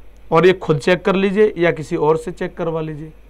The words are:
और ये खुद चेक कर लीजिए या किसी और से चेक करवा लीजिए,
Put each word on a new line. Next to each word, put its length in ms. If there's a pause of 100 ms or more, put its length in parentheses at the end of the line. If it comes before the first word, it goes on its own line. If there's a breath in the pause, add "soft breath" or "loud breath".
(320)
और 140
ये 100
खुद 240
चेक 260
कर 100
लीजिए 420
या 140
किसी 260
और 200
से 140
चेक 260
करवा 240
लीजिए, 300 (180)